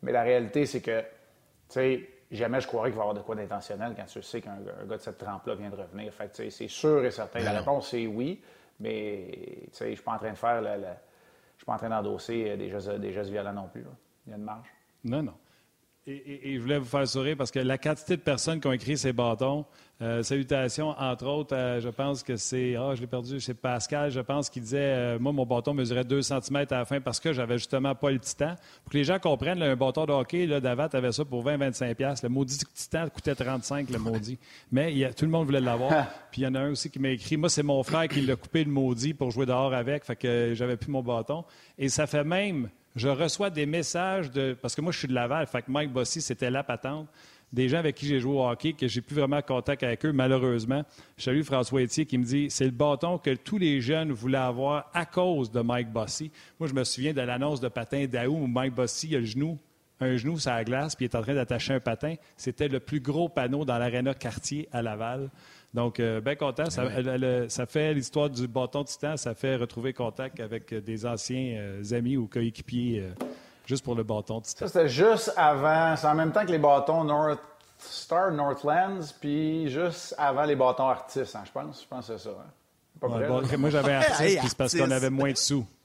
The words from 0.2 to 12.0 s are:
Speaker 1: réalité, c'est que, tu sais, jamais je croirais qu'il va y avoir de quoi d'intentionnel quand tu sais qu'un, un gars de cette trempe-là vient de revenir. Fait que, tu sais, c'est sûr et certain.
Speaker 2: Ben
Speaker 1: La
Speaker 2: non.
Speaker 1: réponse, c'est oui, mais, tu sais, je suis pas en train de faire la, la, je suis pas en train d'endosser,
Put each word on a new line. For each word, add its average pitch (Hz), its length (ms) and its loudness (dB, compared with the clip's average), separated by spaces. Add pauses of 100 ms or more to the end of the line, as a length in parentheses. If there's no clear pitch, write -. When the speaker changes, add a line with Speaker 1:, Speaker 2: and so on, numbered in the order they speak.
Speaker 1:
réalité, 123 420 2
c'est 127 160 -4
que, 113 200 -2
tu - 40 -6 (640)
sais, 131 400 0 (220)
jamais 117 300 -2
je - 60 -8
croirais 117 220 -2
qu'il 110 80 -6
va 110 60 -2
y 104 40 0
avoir 104 80 -2
de 104 80 -8
quoi 113 120 -6
d'intentionnel 104 600 -8
quand 101 100 -14
tu 107 180 -14
sais - 180 -10
qu'un, 101 160 -14 (240)
un 101 40 -12
gars 104 120 -8
de - 40 -12
cette 104 180 -12
trempe-là 104 360 -8
vient 104 140 -12
de 98 60 -12
revenir. 98 380 -12
Fait 104 180 -12
que, - 40 -20
tu 113 80 -10
sais, 107 60 -8
c'est 113 180 -12
sûr 147 380 4
et 120 60 0
certain. 113 280 -8
Speaker 2:
Ben 113 60 0
Speaker 1:
La 107 80 0
Speaker 2:
non. 104 60 0
Speaker 1:
réponse, 139 300 -2
c'est 117 180 -2
oui, 123 340 -4 (380)
mais, 107 480 -6 (380)
tu - 80 -16
sais, 113 160 -8
je 110 60 -6
suis - 80 -18
pas 113 100 -4
en 110 40 -4
train 107 140 -6
de 98 60 -12
faire 117 240 0
la, 104 160 -4
la, 98 100 -8 (680)
je - 60 -20
suis - 60 -20
pas 117 80 -4
en 110 40 -4
train 113 120 -6
d'endosser, 110 600 -4